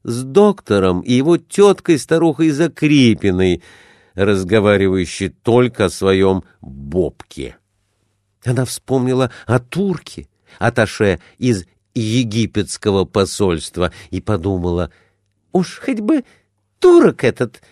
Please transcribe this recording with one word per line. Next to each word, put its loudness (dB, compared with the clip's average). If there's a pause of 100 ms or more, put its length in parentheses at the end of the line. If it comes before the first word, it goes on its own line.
с -6
доктором 0
и -4
его 2
теткой-старухой 0
Закрепиной, 2 (520)
разговаривающей 0
только 0
о 0
своем 0 (160)
бобке. -8 (880)
Она -2
вспомнила -2 (160)
о 2
турке, -6 (300)
атташе 0 (180)
из -2 (280)
египетского -2
посольства, -2 (180)
и -8
подумала: -4 (640)
«Уж -4
хоть -4
бы -2 (560)
турок 4
этот -2 (100)